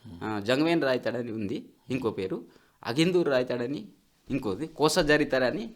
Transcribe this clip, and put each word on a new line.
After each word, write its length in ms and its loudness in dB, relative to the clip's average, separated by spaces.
ఆ, 400 -6
జంగవేన్ 340 4
రాయితాడని 500 -2
ఉంది 380 -6
ఇంకో 200 -2
పేరు, 360 -6
అగిందూరు 480 2
రాయితాడని 560 -2
ఇంకోది, 380 -4
కోస 320 2
జరితాడని 760 2